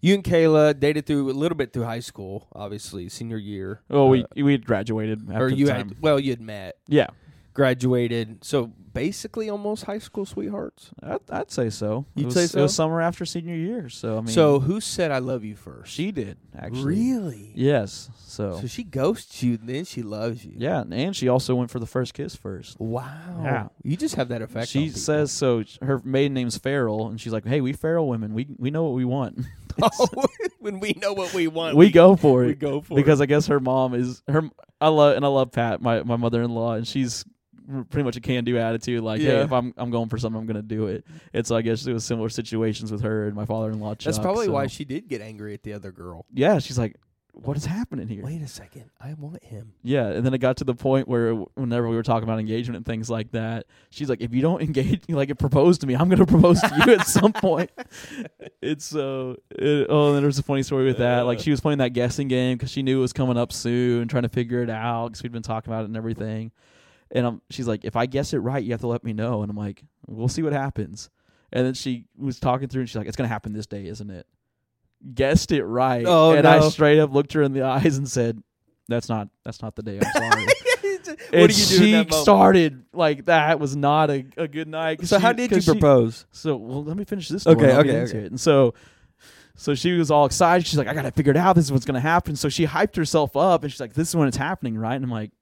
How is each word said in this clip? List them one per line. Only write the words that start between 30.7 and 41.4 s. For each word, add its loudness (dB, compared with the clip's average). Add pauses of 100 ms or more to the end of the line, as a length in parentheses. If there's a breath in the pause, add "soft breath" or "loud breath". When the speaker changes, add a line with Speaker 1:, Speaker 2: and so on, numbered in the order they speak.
Speaker 1:
we -4
know -2
what -6
we 0
want, -2
Speaker 2:
We 12
Speaker 1:
we, 6
Speaker 2:
go 10
for 6
Speaker 1:
we 2
Speaker 2:
it. -6
Speaker 1:
go -2
for -6
Speaker 2:
Because 6
Speaker 1:
it. 4
Speaker 2:
I 2
guess 2
her 2
mom 0
is, -4
her, 0 (300)
I 4
love, 6
and -2
I 2
love 0
Pat, -2
my, 0
my -2
mother-in-law, -2
and -6
she's -4 (440)
r-, -8
pretty -4
much -4
a -14
can-do -2
attitude, -4
like, -4
"Hey, 0
Speaker 1:
Yeah. 2
Speaker 2:
if -2
I'm, -2
I'm -8
going -2
for -6
something, -6
I'm -10
gonna -6
do -4
it." -8 (280 loud breath)
And -2